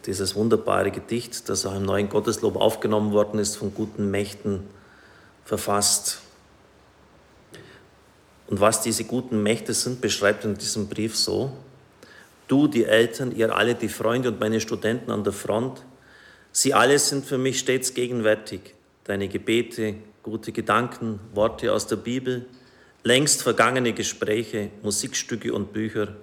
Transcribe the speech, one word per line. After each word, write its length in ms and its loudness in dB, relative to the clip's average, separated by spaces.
dieses 300 -2
wunderbare 560 2
Gedicht, 560 -6
das 180 -2
auch 80 -4
im 80 -2
Neuen 260 2
Gotteslob 460 0
aufgenommen 560 2
worden 300 2
ist, 160 -2
von 180 -6
guten 340 -4
Mächten 540 -4
verfasst. 720 0
Und 140 -2
was 220 4
diese 200 -2
guten 400 -2
Mächte 320 0
sind, 260 -2
beschreibt 440 2
er 60 0
in 80 -4
diesem 300 -4
Brief 280 -4
so: 340 0
"Du, 200 6
die 160 4
Eltern, 500 4
ihr 220 2
alle, 180 4
die 140 -4
Freunde 400 0
und 120 -2
meine 200 2
Studenten 500 -2
an 140 -2
der 80 0
Front, 500 -4
sie 240 0
alle 240 6
sind 260 0
für 140 -2
mich 220 0
stets 340 0
gegenwärtig. 800 -2
Deine 240 -2
Gebete, 680 -2
gute 300 -8
Gedanken, 680 -2
Worte 400 0
aus 140 0
der 100 0
Bibel, 480 -4
längst 380 4
vergangene 520 2
Gespräche, 720 -2
Musikstücke 720 -4
und 180 -4
Bücher. 360 -4